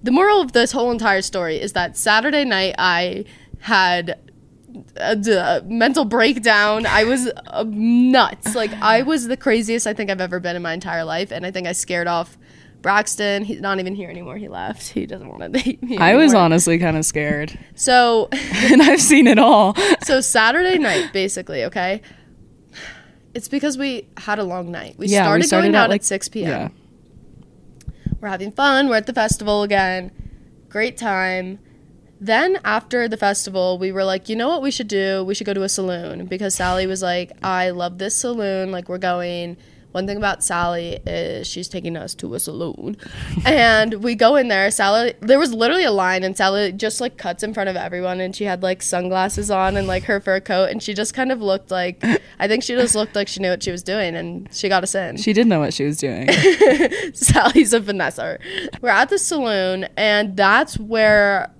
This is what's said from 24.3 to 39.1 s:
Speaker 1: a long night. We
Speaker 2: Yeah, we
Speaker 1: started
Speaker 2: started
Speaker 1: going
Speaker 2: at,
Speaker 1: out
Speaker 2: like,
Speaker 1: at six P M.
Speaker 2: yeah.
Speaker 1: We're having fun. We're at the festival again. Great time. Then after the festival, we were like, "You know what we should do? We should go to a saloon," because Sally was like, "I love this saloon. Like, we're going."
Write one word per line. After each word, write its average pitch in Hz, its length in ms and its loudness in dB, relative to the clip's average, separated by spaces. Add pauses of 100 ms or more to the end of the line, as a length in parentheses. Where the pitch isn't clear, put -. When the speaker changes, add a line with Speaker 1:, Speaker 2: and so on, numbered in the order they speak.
Speaker 1:
a 208 40 -2
long 180 280 -8
night. - 260 -12
We 208 100 -4
Speaker 2:
Yeah, 202 140 2
we 180 40 2
Speaker 1:
started 165 220 4
Speaker 2:
started 190 200 4
Speaker 1:
going 208 80 4
Speaker 2:
at, 208 80 6
Speaker 1:
out - 80 2
Speaker 2:
like, 202 100 0
Speaker 1:
at - 40 -8
six 196 220 -4
P 214 160 -8
M. 165 60 -2
Speaker 2:
yeah. - 200 -4 (1500)
Speaker 1:
We're 214 100 -10
having 196 220 -6
fun. 269 380 2
We're 226 80 2
at 214 100 -2
the 254 60 -6
festival 208 500 0
again. 185 480 -2 (580)
Great 233 280 -4
time. 185 640 -4 (600)
Then 254 440 0
after 233 440 -2
the 220 100 -6
festival, 190 600 -2
we 190 120 -4
were 190 120 -2
like, 190 260 -4
"You 220 60 -2
know 233 140 -2
what 330 120 -2
we 277 80 -2
should 247 180 -6
do? 190 360 -2
We 190 100 -4
should 202 140 -6
go 202 80 -4
to 196 80 -2
a 190 60 -4
saloon," 180 580 -6
because 190 260 -6
Sally 185 320 -2
was 190 160 -4
like, 180 300 -4 (120)
"I 185 280 -2
love 175 260 -6
this 196 180 -4
saloon. 196 560 -4
Like, 180 180 -10
we're 180 100 -8
going." 175 580 -4 (340)